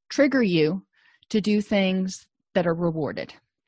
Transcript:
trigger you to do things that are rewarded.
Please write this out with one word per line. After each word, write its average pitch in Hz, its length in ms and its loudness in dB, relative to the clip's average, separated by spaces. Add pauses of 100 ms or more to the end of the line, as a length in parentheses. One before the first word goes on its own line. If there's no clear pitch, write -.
trigger 277 340 2
you 175 440 2 (420)
to 214 140 0
do 208 180 2
things 190 680 -2 (280)
that 180 120 2
are 170 80 2
rewarded. 160 600 -4 (340)